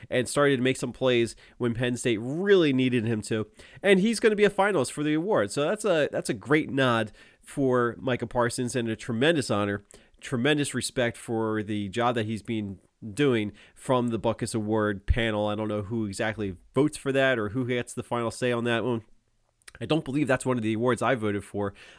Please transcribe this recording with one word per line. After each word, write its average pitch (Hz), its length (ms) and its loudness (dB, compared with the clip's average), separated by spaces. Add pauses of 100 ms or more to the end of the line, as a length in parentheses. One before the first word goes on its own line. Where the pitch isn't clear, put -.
(100)
and 123 180 0
started 143 280 4
to 123 80 0
make 131 120 2
some 123 160 -6
plays 120 440 2 (200)
when 120 160 0
Penn 123 240 -2
State 117 240 0
really 165 520 4
needed 127 320 2
him 110 180 0
to. 110 240 -4 (380)
And 196 160 6
he's 220 180 2
gonna 220 160 4
be 202 100 2
a 196 60 6
finalist 190 400 2
for 147 140 -4
the 151 100 2
award. 160 380 0
So 143 100 0
that's 196 220 -2
a, 165 260 2
that's 131 180 -4
a - 60 0
great 117 360 0
nod 120 420 2 (280)
for 123 600 0
Micah 123 260 -2
Parsons 120 480 -2
and 117 140 -2
a 110 80 -2
tremendous 131 520 0
honor, 101 360 -2 (360)
tremendous 139 540 0
respect 120 420 -2
for 110 460 -2
the 104 260 -4
job 117 280 0
that 110 100 -2
he's 110 160 -6
been 104 380 -6 (340)
doing 117 380 2 (220)
from 123 340 0
the 113 100 -2
Butkus 113 360 -2
Award 107 520 0
panel. 107 400 0
I 104 80 -2
don't 107 140 -4
know 107 140 -4
who 110 240 -4
exactly 101 500 -4 (180)
votes 151 220 2
for 135 160 -4
that 135 260 2
or 107 120 -2
who 123 160 -4
gets 120 280 -4
the 123 80 -6
final 120 280 -4
say 123 220 -2
on 117 120 -2
that 117 200 0
one. 117 180 -2 (760)
I - 60 -10
don't 160 220 0
believe 139 200 0
that's 131 200 0
one 127 100 2
of 113 60 -2
the 110 100 0
awards 120 300 0
I 123 120 2
voted 104 300 -2
for. 101 300 -6 (240)